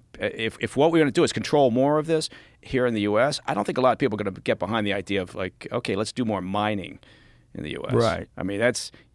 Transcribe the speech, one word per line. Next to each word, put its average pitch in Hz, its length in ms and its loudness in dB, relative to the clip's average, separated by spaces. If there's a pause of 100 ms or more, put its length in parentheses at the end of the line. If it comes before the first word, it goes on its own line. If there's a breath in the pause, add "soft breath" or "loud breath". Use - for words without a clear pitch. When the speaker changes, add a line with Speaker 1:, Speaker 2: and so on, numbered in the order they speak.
(200)
Speaker 1:
if, 110 400 -4
if 113 160 -4
what 156 160 6
we're 165 60 4
gonna 147 120 6
do 160 140 4
is 117 80 2
control 135 380 4
more 139 280 2
of 151 80 -2
this 160 220 0 (320 loud breath)
here 127 260 -2
in 120 60 0
the 107 100 -2
U 104 160 2
S, 139 280 2
I 139 80 -2
don't 202 100 -2
think 147 140 -4
a - 20 0
lot - 120 4
of - 60 0
people 110 220 0
are - 20 -4
gonna 95 180 -6
get 113 180 0
behind 107 280 -2
the 101 60 0
idea 98 300 -2
of, 90 120 -10
like, 92 380 -8
okay, 117 240 -2
let's 107 160 -4
do 123 140 -2
more 101 160 -2
mining 101 560 -4 (560 soft breath)
in - 100 -8
the 76 60 -6
U - 180 -8
S. - 60 -2
Speaker 2:
Right. 110 420 0
Speaker 1:
I - 60 -8
mean, 98 180 -4
that's, - 320 0 (220 soft breath)